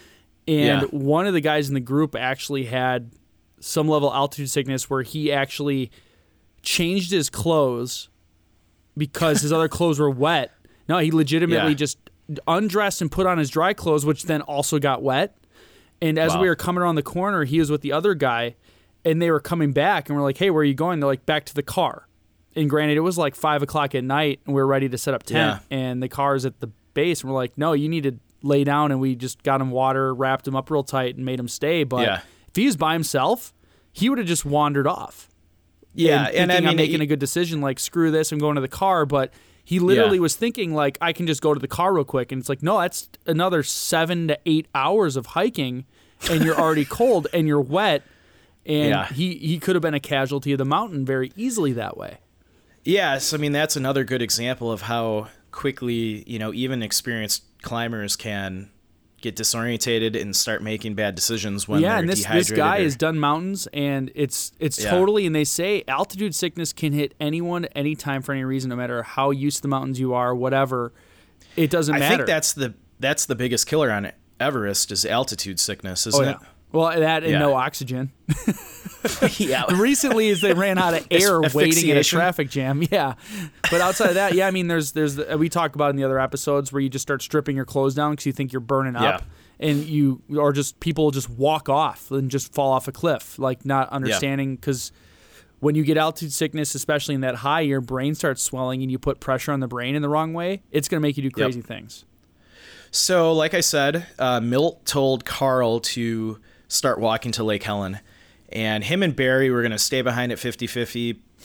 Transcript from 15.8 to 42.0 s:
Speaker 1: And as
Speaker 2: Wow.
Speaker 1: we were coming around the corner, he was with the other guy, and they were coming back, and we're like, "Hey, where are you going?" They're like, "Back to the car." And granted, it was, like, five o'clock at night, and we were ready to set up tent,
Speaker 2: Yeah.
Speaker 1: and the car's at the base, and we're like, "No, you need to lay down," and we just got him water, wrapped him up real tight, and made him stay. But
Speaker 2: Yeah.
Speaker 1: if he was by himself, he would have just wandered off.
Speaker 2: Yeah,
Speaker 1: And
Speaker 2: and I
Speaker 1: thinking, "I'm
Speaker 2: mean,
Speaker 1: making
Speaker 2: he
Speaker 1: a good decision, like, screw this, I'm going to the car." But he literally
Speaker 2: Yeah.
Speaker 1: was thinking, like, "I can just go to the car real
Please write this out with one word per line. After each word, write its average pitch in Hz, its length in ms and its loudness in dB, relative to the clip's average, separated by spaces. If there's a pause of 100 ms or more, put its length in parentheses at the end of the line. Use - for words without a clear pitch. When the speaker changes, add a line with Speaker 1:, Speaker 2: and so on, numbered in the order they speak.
Speaker 1:
And 160 160 2
as 160 160 4
Speaker 2:
Wow. 165 80 2
Speaker 1:
we 185 60 4
were 170 80 4
coming 180 260 -2
around 175 140 2
the 147 80 0
corner, 185 400 -2
he 143 160 0
was 151 100 2
with 147 120 0
the 147 100 -4
other 170 240 2
guy, 120 400 0 (500)
and 165 160 2
they 170 100 4
were 151 80 4
coming 160 320 0
back, 151 380 2
and 147 80 -2
we're 143 60 0
like, 139 140 0
"Hey, 196 120 2
where 156 120 4
are 151 40 4
you 139 80 4
going?" 160 260 -2
They're 143 80 2
like, 135 180 0
"Back 151 200 0
to - 80 -16
the 143 100 -2
car." - 440 -2 (480)
And 151 140 2
granted, 151 280 2
it 156 40 2
was, 170 160 0
like, 151 180 0
five 147 280 0
o'clock 143 320 -2
at 127 80 -2
night, 143 420 0
and 139 100 -2
we 139 60 4
were 135 60 4
ready 135 220 2
to 123 80 -6
set 139 160 -2
up 120 100 -4
tent, 110 460 0
Speaker 2:
Yeah. 139 80 -4
Speaker 1:
and 127 260 -4
the 131 60 -6
car's 139 360 0
at 127 140 -6
the - 80 -10 (260)
base, 160 280 0
and 131 100 -8
we're 135 60 -2
like, 127 200 -6
"No, 151 160 2
you 143 140 2
need 160 160 -2
to 139 120 0 (280)
lay 143 200 4
down," 143 280 2
and 131 80 0
we 131 160 0
just 123 280 -10
got 135 180 2
him 131 100 -2
water, 131 420 0
wrapped 131 340 -2
him 135 80 -2
up 135 140 -4
real 147 140 0
tight, 131 320 -2
and 127 100 -8
made 127 140 -4
him 123 80 -6
stay. 156 360 0
But 123 180 -2
Speaker 2:
Yeah. 101 180 2 (280)
Speaker 1:
if - 80 -10
he 208 100 2
was 262 100 2
by 156 180 0
himself, 160 600 0 (400)
he 208 160 2
would 269 80 2
have 214 100 -2
just 165 180 0
wandered 143 420 2
off. - 420 -6 (640)
Speaker 2:
Yeah, 151 340 4
Speaker 1:
And - 80 -2
Speaker 2:
and 180 160 2
I 180 40 4
Speaker 1:
thinking, 175 120 4
"I'm 156 40 4
Speaker 2:
mean, 156 60 2
Speaker 1:
making 160 220 2
Speaker 2:
he 151 40 0
Speaker 1:
a 147 40 -2
good 143 120 0
decision, 160 420 -2
like, 135 180 -2
screw 165 320 0
this, 156 200 2
I'm 151 80 -2
going 147 160 2
to 143 60 0
the 131 60 -2
car." 185 380 2
But 135 260 0 (320)
he 180 160 0
literally 196 380 6
Speaker 2:
Yeah. 180 40 2
Speaker 1:
was 160 140 2
thinking, 208 380 -2
like, 143 280 0
"I 170 120 0
can 175 140 -4
just 151 140 0
go 151 120 4
to 143 60 -2
the 135 80 -6
car 190 260 0
real 160 100 4